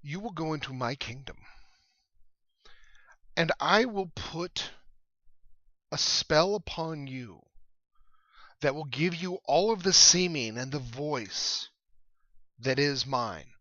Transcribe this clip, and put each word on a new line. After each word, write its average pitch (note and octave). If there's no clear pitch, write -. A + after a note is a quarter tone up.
You D3
will G#3
go D#3+
into C#3+
my B2+
kingdom, C3
and D#3+
I F#3+
will G3+
put -
a B2+
spell F3
upon D#3+
you B2+
that C#3
will D3+
give D3
you F3+
all F3+
of F#3+
the F#3
seeming D#3
and C3
the D3
voice B2+
that B2+
is C#3
mine A#2